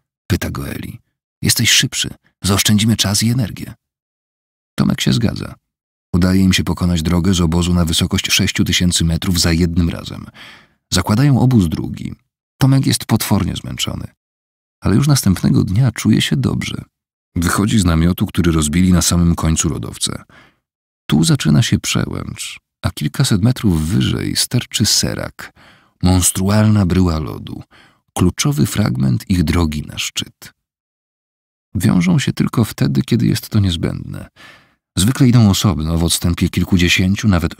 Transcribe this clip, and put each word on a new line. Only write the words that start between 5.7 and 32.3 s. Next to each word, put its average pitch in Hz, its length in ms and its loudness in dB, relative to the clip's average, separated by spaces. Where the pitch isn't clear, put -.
Udaje 92 260 2
im 95 120 4
się 90 120 0
pokonać 87 380 -2
drogę 87 320 0
z 87 60 0
obozu 87 340 0
na 87 100 2
wysokość 85 460 -2
sześciu 101 340 0
tysięcy 90 400 -2
metrów 82 360 -2
za 87 120 2
jednym 85 360 0
razem. - 380 -10
Zakładają 113 480 2
obóz 117 280 4
drugi. - 460 -6
Tomek 135 280 4
jest - 180 -2
potwornie 95 520 0
zmęczony. - 500 -8
Ale 95 160 2
już 139 120 2
następnego 110 560 2
dnia 107 280 0
czuje - 300 2
się - 140 -2
dobrze. - 480 -4
Wychodzi 101 420 0
z 92 60 4
namiotu, 85 420 2
który 85 260 0
rozbili 80 400 2
na 87 100 4
samym 85 320 2
końcu 80 340 0
lodowca. - 560 -8
Tu 143 180 2
zaczyna 147 380 2
się - 160 0
przełęcz, - 840 -8
a 92 60 -4
kilkaset 123 520 -2
metrów 90 460 0
wyżej 65 480 -2
sterczy - 500 -2
serak, - 640 -4
monstrualna 98 840 2
bryła 87 320 2
lodu, - 440 -10
kluczowy 139 520 0
fragment 104 640 -2
ich 87 140 0
drogi 76 380 0
na - 160 -16
szczyt. - 540 -12
Wiążą 170 440 2
się - 140 -2